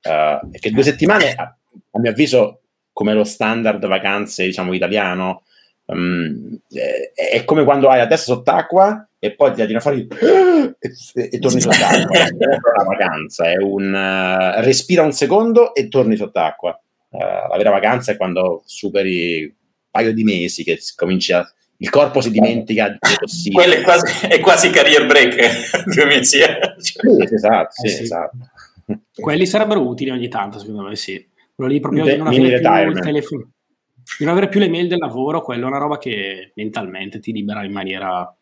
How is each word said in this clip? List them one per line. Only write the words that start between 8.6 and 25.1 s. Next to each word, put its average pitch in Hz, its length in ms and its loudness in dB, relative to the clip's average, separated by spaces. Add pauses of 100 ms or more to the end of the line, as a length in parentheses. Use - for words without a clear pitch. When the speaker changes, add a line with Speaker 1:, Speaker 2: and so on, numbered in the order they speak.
Speaker 1:
e 104 140 -4
poi 131 180 2
ti 113 140 -2
tiri 110 140 -2
fuori 139 260 -2
<gasps> - 40 -18
e, 349 640 4 (400)
e, - 180 -4
e 120 60 -6
torni 127 220 2
sott'acqua. - 580 2
Speaker 2:
<laughs> 165 80 2 (120)
Speaker 1:
Non - 140 2
è 131 40 2 (180)
una 101 100 2
vacanza, 85 680 -2
è 90 60 0
un, 98 380 -2
eh, 95 680 0
respira 147 400 2
un 151 100 2
secondo 220 640 2
e 135 140 -2
torni 110 280 2
sott'acqua. 87 640 -4 (300)
Eh, - 80 -14
la - 380 -4
vera 107 140 2
vacanza 107 420 2
è 101 40 -4
quando 92 500 -2
superi 90 800 -4
un 73 80 -16 (380)
paio 113 220 0
di 110 120 -2
mesi 90 400 -2
che 82 140 -2
s-, - 180 -14
cominci 90 360 -2
a, 87 160 0 (320)
il - 100 -8
corpo 143 300 2
si 120 120 -2
dimentica 110 560 0
di 104 80 -8 (220)
possibile. 170 460 0
Speaker 2:
Quello 175 160 4
è - 40 -6
quasi, 170 420 2
è 170 140 4
quasi 185 300 4
career 151 360 6
break, 123 800 2